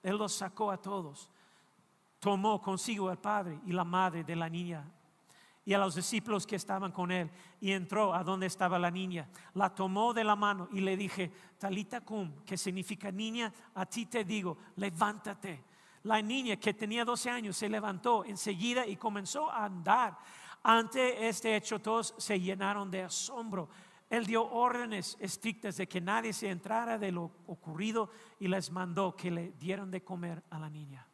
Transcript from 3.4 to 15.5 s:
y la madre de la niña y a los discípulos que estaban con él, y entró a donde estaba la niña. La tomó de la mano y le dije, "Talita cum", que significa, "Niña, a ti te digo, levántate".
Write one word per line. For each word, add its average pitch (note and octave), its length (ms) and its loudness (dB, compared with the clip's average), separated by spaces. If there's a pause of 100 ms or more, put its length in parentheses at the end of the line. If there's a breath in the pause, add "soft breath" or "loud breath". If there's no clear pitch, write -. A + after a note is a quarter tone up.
y F3+ 60 -4
la F3+ 120 2
madre F3 400 2
de E3 120 -4
la E3 140 -2
niña E3+ 420 -6 (720 loud breath)
y F#3+ 100 2
a G3+ 40 6
los F#3+ 160 4
discípulos G#3 540 0
que G#3+ 80 -2
estaban F#3+ 360 -2
con F3+ 200 -2
él, F3+ 180 0 (300 loud breath)
y F#3+ 120 0
entró G3 440 2
a F3+ 80 0
donde F#3+ 240 0
estaba F3+ 320 2
la F3 100 4
niña. F3+ 400 -4 (240 loud breath)
La F#3+ 160 2
tomó F#3+ 420 2
de A3+ 120 2
la G#3+ 120 6
mano G3+ 360 2
y F#3+ 100 0
le F#3+ 160 2
dije, F#3+ 340 -4 (280 loud breath)
"Talita G#3 420 -4
cum", F3+ 420 -6
que F#3+ 140 -6
significa, F#3+ 540 -4
"Niña, A3 420 -4 (220 loud breath)
a F#3+ 100 -2
ti A#3 220 -6
te A3 160 0
digo, F3+ 340 -2 (200 loud breath)
levántate". G3 840 -2 (400 loud breath)